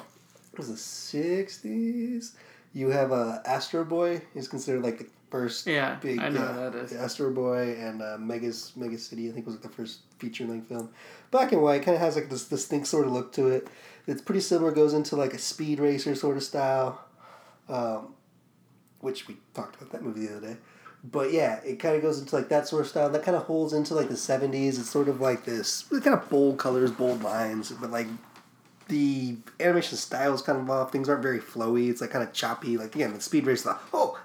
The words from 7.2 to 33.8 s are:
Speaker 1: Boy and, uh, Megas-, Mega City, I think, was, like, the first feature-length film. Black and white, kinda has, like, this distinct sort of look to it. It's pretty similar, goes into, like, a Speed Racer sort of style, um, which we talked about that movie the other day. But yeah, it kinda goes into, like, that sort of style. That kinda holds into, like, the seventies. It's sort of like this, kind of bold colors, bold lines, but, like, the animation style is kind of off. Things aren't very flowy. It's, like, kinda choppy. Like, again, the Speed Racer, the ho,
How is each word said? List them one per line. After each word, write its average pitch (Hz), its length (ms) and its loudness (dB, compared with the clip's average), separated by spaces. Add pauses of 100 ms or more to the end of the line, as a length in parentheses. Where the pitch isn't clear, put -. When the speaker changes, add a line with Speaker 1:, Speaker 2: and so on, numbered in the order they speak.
Speaker 1:
Boy 123 480 0
and, 110 240 -6
uh, 107 160 -6
Megas-, 117 580 -6
Mega 117 220 -6
City, 113 300 -8
I - 20 -6
think, 117 160 -10
was, 113 80 -8
like, 110 80 -16
the 113 60 -14
first 113 320 -10 (180)
feature-length 117 480 -8
film. 117 220 -8 (420)
Black 262 200 4
and 165 120 6
white, 143 200 6
kinda 175 160 4
has, 165 160 4
like, 143 140 -2
this 127 180 -8
distinct 143 400 -2
sort 147 200 4
of 127 60 0
look 123 200 -4
to 135 140 4
it. 131 200 2 (380)
It's 143 160 -4
pretty 190 200 2
similar, 165 300 4
goes 151 220 6
into, 151 220 0
like, 139 180 0
a 117 60 -10
Speed 151 400 -2
Racer 143 360 2
sort 139 220 0
of 139 60 -4
style, 135 580 0 (680)
um, 117 460 -4 (880)
which 131 260 -6
we 104 100 -14 (160)
talked - 220 -10
about - 160 -18
that 117 120 -10
movie 107 240 -6
the 104 100 -10
other 107 100 -12
day. 113 100 -10 (460)
But 135 300 -2
yeah, 147 320 2
it 127 140 -6
kinda 156 200 2
goes 151 200 0
into, 139 160 -4
like, 135 140 0
that - 180 4
sort 156 160 0
of - 40 -2
style. 147 220 2
That 151 160 0
kinda 175 160 4
holds 160 320 0
into, 151 200 2
like, 147 160 2
the - 80 -2
seventies. 135 640 0
It's 113 100 -6
sort 143 200 4
of 127 120 -2
like 127 240 2
this, 113 440 -4
kind 285 180 2
of - 220 4
bold 139 280 6
colors, 127 340 4
bold 123 320 0
lines, 110 480 -2
but, 117 200 -8
like, 117 160 -2 (800)
the 139 480 2 (240)
animation 170 380 2
style 139 360 0
is 131 80 -2
kind 143 160 2
of 131 120 -4
off. 131 240 0
Things 135 160 0
aren't 139 120 4
very 123 180 0
flowy. 120 500 2
It's, 120 100 -2
like, 117 140 -4
kinda 117 180 0
choppy. 117 460 -2
Like, 110 180 -6
again, 127 180 0
the 104 60 -10
Speed 147 260 0
Racer, 123 240 2
the 95 40 0
ho, - 520 -2